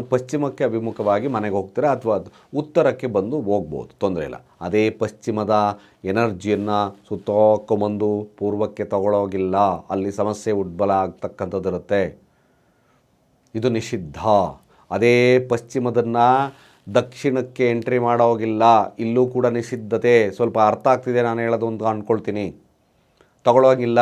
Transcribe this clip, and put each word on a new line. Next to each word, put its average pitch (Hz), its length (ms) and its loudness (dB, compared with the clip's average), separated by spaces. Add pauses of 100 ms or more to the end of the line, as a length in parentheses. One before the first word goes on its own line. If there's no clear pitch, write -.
ಪಶ್ಚಿಮಕ್ಕೆ 135 540 -4
ಅಭಿಮುಖವಾಗಿ 110 640 -2
ಮನೆಗೆ 107 280 -4
ಹೋಗ್ತೀರಾ, 101 340 -2
ಅಥವಾ 113 260 -2
ಅದು - 440 -8
ಉತ್ತರಕ್ಕೆ 147 480 -2
ಬಂದು 113 340 -2
ಹೋಗ್ಬೋದು, 80 580 -6
ತೊಂದರೆ 92 240 -2
ಇಲ್ಲ. 64 220 -12 (160)
ಅದೇ 107 280 0
ಪಶ್ಚಿಮದ 107 920 -2 (260)
ಎನರ್ಜಿಯನ್ನು 101 1000 -2
ಸುತ್ತೋಕೊಂಬಂದು 104 1200 0 (100)
ಪೂರ್ವಕ್ಕೆ 104 460 -4
ತಗೊಳ್ಳೋಗಿಲ್ಲ, 98 720 -2 (320)
ಅಲ್ಲಿ 98 220 -4
ಸಮಸ್ಯೆ 104 420 -4
ಉದ್ಭವ 98 380 -2
ಆಗ್ತಕ್ಕಂಥದ್ದು 95 800 -4
ಇರುತ್ತೆ. 90 500 -2 (1400)
ಇದು 113 140 0
ನಿಷಿದ್ಧ. 110 480 -6 (760)
ಅದೇ 120 480 4
ಪಶ್ಚಿಮದನ್ನ 120 800 -2 (800)
ದಕ್ಷಿಣಕ್ಕೆ 127 760 -2
ಎಂಟ್ರಿ 117 300 -2
ಮಾಡೋಗಿಲ್ಲ, 113 960 4
ಇಲ್ಲೂ 117 320 0
ಕೂಡ 127 180 -2
ನಿಷಿದ್ಧತೆ. 117 840 2
ಸ್ವಲ್ಪ 113 280 -2
ಅರ್ಥ 107 280 2
ಆಗ್ತಿದೆ 127 340 2
ನಾನು 117 180 -2
ಹೇಳೋದು 117 280 -2
ಅಂತ 110 160 -6
ಅಂದ್ಕೊಳ್ತೀನಿ. 107 720 -4 (880)
ತಗೊಳ್ಳೋಗಿಲ್ಲ. 123 580 4